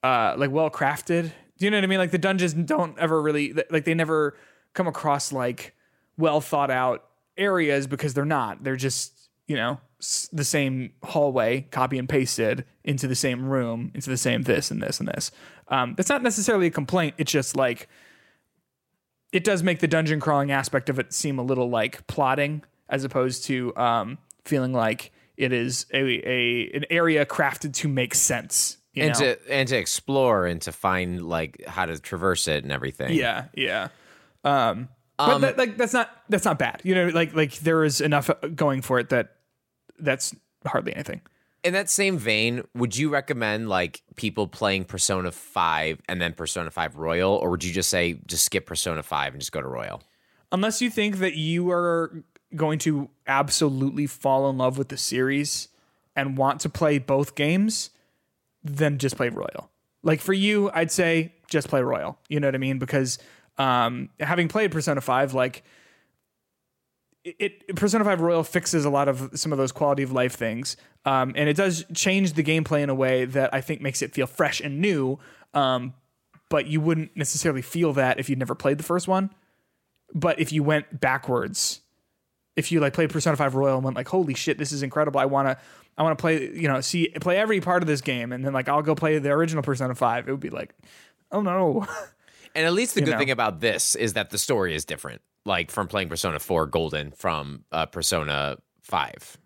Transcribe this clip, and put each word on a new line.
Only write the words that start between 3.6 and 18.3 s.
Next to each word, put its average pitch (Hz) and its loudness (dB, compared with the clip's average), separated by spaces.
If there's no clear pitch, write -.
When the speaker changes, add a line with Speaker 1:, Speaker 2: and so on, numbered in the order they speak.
Speaker 1:
like, 156 0
they 165 2
never 156 0
come 185 0
across, 143 -2
like, 127 -4
well 156 4
thought 143 0
out 127 0
areas, 160 2
because 135 -4
they're 143 0
not. 135 -2
They're 135 -2
just, - -6
you 151 -2
know, 123 -2
s-, - -6
the 151 -2
same 131 -2
hallway, 131 2
copy 131 0
and 127 -4
pasted 123 0
into 139 -2
the 127 0
same 131 -2
room, 120 -2
into 135 -8
the 127 0
same 120 0
this 123 0
and - -4
this - -4
and - -4
this. - -6
Um, 127 0
that's 185 0
not 285 0
necessarily 208 2
a 160 2
complaint. 156 -2
It's 151 -2
just, 143 0
like, 127 0